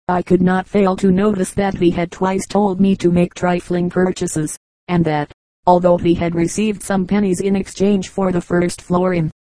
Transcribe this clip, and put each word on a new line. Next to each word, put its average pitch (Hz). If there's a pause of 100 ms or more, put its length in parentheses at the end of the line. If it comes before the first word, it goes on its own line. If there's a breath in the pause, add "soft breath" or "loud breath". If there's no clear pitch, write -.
I 180
could 180
not 185
fail 190
to 196
notice 190
that 196
he 175
had 175
twice 190
told 202
me 196
to 175
make 175
trifling 175
purchases, 180 (300)
and 175
that, 151 (340)
although 180
he 170
had 170
received 185
some 190
pennies 196
in 196
exchange 190
for 190
the 175
first 175
florin, 180 (260)